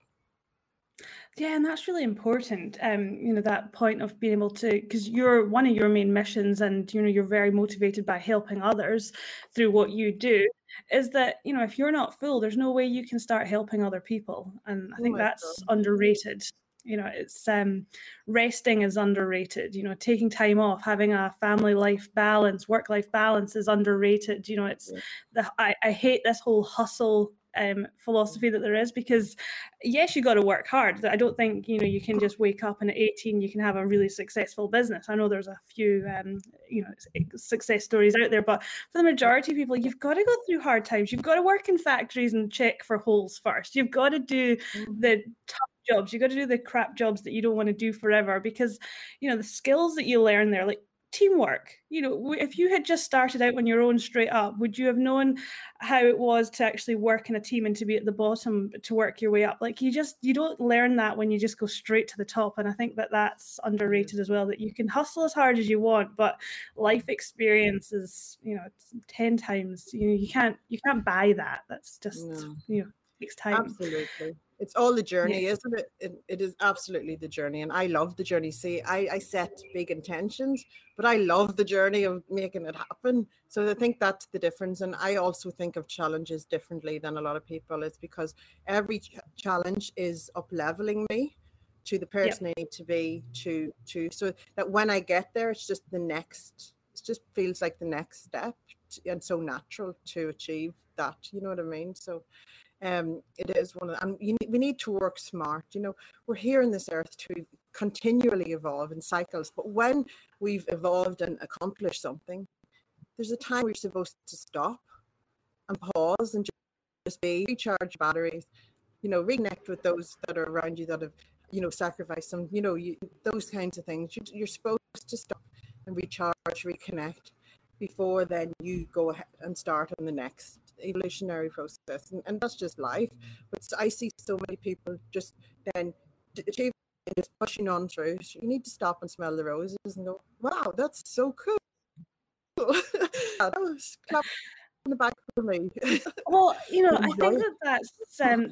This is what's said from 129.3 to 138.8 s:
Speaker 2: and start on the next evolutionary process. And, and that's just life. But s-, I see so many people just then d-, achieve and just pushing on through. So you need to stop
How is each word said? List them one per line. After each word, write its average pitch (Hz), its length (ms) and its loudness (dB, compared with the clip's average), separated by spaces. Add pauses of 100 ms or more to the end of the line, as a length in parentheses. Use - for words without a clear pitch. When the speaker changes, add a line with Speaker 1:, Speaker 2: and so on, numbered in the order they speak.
Speaker 2:
and 175 160 -10
start 156 420 -4
on 160 60 -8
the 160 80 -6
next - 460 -10 (240)
evolutionary 180 680 -6
process. 147 600 -14
And, 185 160 -12
and 208 140 -6
that's 240 140 -6
just 170 240 -10
life. 143 320 -4 (400)
But - 100 -10
s-, - 160 -10
I 214 120 0
see 214 300 -8
so 196 180 -6 (100)
many 190 100 -10
people 180 400 -10 (140)
just - 240 -8 (400)
then 175 180 -6 (420)
d-, 208 120 -12
achieve 247 240 -2 (360)
and - 100 -8
just 180 120 -6 (100)
pushing 208 300 -6
on 180 200 -2
through. 165 340 -6
So - 180 -20
you 226 80 -6
need 254 160 -4
to - 60 -12
stop 175 300 -4